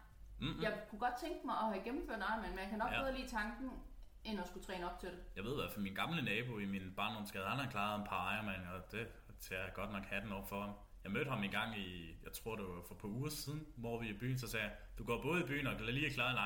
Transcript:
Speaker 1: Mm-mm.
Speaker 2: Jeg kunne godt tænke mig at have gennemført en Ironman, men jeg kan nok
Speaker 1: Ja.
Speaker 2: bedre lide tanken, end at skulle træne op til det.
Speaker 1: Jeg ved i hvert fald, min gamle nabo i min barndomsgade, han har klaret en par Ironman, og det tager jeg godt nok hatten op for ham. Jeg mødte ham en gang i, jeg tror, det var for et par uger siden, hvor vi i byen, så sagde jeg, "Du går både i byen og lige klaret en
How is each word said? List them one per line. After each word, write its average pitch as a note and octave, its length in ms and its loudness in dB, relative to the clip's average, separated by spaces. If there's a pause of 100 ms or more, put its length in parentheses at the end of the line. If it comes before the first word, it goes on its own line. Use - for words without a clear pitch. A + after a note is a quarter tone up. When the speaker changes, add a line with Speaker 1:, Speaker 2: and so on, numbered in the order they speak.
(400)
Speaker 1:
Mm-mm. D#3 220 0
Speaker 2:
Jeg G#3 280 2
kunne G#3 80 -6
godt B3 220 4
tænke E4 260 -2
mig A3+ 80 2
at A3 180 4
have G3 120 0
gennemført B3+ 320 0
en G3+ 60 0
Ironman, G3+ 280 2
men F#3 80 -2
jeg G3 100 0
kan G#3+ 100 0
nok A#3 140 4
Speaker 1:
Ja. A3+ 60 4
Speaker 2:
bedre C4 180 2
lide B3+ 120 -2
tanken, A#3+ 420 0 (540)
end G3+ 160 0
at F3 80 -2
skulle F#3+ 180 -8
træne F3 260 -2
op - 80 -6
til F#3+ 80 -4
det. F3+ 100 -6 (180)
Speaker 1:
Jeg - 80 -2
ved - 80 0
i D3 40 0
hvert F2 160 0
fald, G2+ 100 -2
min F#2+ 120 0
gamle C3 280 2
nabo A2+ 360 2
i G2+ 60 0
min G2 320 0
barndomsgade, G2+ 500 0
han A#2 120 2
har C#3 120 0
klaret G#2 300 2
en G2+ 60 -2
par F#2+ 300 4
Ironman, F#2+ 380 0
og F#2 180 -6
det A2+ 160 -2 (320)
tager F#2 240 -2
jeg F2+ 100 -4
godt G2+ 180 -2
nok G2 120 -2
hatten G2+ 280 -2
op G2 160 -2
for G2+ 120 0
ham. G2+ 140 -2 (300)
Jeg F#2+ 80 -2
mødte C3+ 180 4
ham A2 140 2
en G2 60 2
gang G#2+ 280 0
i, F2 460 -4
jeg - 80 -8
tror, A2 240 -2
det G2+ 80 -2
var F2 240 -4
for G2 60 -10
et E2+ 60 -10
par G#2+ 80 -4
uger B2+ 200 0
siden, D3+ 380 -4 (100)
hvor A#2 240 -2
vi A2+ 80 -2
i G#2 40 0
byen, B2 260 0
så B2 100 -2
sagde A2 180 2
jeg, G2+ 80 -4 (240)
"Du - 60 -4
går A2+ 180 2
både D#3+ 220 4
i - 20 -2
byen C#3 200 4
og G#2 140 2
lige C3 300 4
klaret B2+ 200 4
en B2 160 4